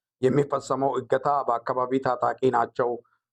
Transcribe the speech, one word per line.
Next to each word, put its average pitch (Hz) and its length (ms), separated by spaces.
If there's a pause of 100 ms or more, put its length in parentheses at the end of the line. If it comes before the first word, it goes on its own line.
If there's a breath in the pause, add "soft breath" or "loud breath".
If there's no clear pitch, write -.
(220)
የሚፈጸመው 135 760
እገታ 131 320 (160)
በአካባቢ 123 560
ታጣቂ 123 420 (100)
ናቸው፣ 120 380 (440)